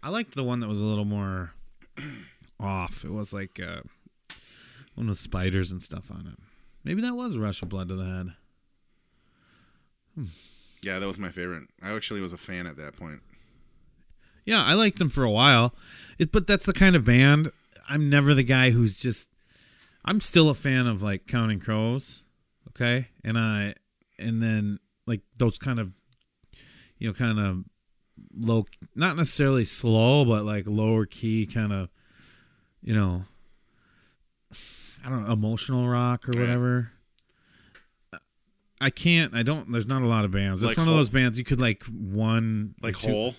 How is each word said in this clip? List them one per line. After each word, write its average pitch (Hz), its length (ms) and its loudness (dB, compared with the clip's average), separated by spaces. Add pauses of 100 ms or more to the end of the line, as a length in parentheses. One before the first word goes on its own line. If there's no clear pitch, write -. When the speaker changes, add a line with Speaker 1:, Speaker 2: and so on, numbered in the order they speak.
Speaker 1:
I 151 60 -10
liked 214 260 -6
the 135 80 -4
one 123 160 -2
that 117 80 -6
was 104 120 -4
a 107 60 -2
little 104 200 -2
more 98 480 -6 (440)
<clears throat> - 640 -18
off. 95 440 -6
It 76 80 -10
was 104 220 -10
like, 98 260 -12
uh, 85 220 -12 (1120)
one 113 160 -6
with 98 100 -6
spiders 92 520 -2
and 92 100 -10
stuff - 300 -16
on - 160 -16
it. - 120 -20 (440)
Maybe 220 180 -4
that 247 140 -4
was 240 220 -6
Rush 104 260 -6
of 87 60 -10
Blood 92 200 -8
to 95 60 -6
the 92 100 -6
Head. 92 220 -8 (1900)
Hmm. 147 100 -10 (580)
Speaker 2:
Yeah, 95 160 -6
that 98 80 -6
was 92 100 -8
my 95 120 -10
favorite. 87 340 -10 (180)
I 95 140 -12
actually 104 260 -8
was 92 120 -8
a 87 40 -14
fan 90 300 -12
at 73 100 -16
that 73 180 -18
point. 78 260 -16 (1200)
Speaker 1:
Yeah, 208 180 2
I 135 120 4
liked 208 240 2
them 160 100 2
for 135 140 -2
a 117 80 2
while. 123 420 6 (460)
It, 170 120 0
but 214 140 2
that's 202 220 0
the 196 60 0
kind 190 220 6
of 139 80 4
band, 135 480 6 (380)
I'm 147 220 0
never 143 240 6
the 131 80 4
guy 127 260 8
who's 113 300 4
just, - 300 -4 (760)
I'm 208 140 0
still 160 300 6
a 143 40 2
fan 131 320 0
of, 107 160 -2
like, 101 240 -4
Counting 110 340 0
Crows, 110 600 -4 (480)
okay? 120 380 -2 (160)
And 113 160 -2
I, 104 340 -2 (460)
and 113 240 -4
then, 107 340 -2 (300)
like, 113 140 -4 (180)
those 117 180 0
kind 127 220 -6
of, 95 120 -8 (1080)
you 117 80 -6
know, 104 60 -6
kind 110 260 -2
of 92 240 -2 (720)
low, 113 300 0 (260)
not 165 240 -2
necessarily 135 480 2
slow, 120 580 4
but, 110 220 2
like, 104 220 -4
lower 110 400 0
key 110 400 -2
kind 107 260 -4
of, 95 160 -6 (960)
you 113 100 -4
know, 92 300 0 (1800)
I 127 60 -12
don't 123 160 -4
know, 117 80 0
emotional 113 540 0
rock 123 420 0
or 123 40 -2
Speaker 2:
Right. 120 80 0
Speaker 1:
whatever. 123 500 0 (1900)
I 135 120 2
can't, 165 420 2
I 117 80 0
don't, 131 300 -2
there's 117 160 -2
not 135 160 -2
a - 20 0
lot 113 200 2
of 98 60 -2
bands. 98 300 -2
It's 117 100 0
Speaker 2:
Like 113 60 0
Speaker 1:
one 165 100 2
of 165 60 4
Speaker 2:
Hole? 160 40 6
Speaker 1:
those 139 120 4
bands 123 300 2
you 123 60 -6
could, 127 160 0
like, 117 240 0
one 110 1000 -2
or 113 60 -6
Speaker 2:
Like 110 80 -6
Speaker 1:
two - 100 -6
Speaker 2:
Hole? 110 320 -2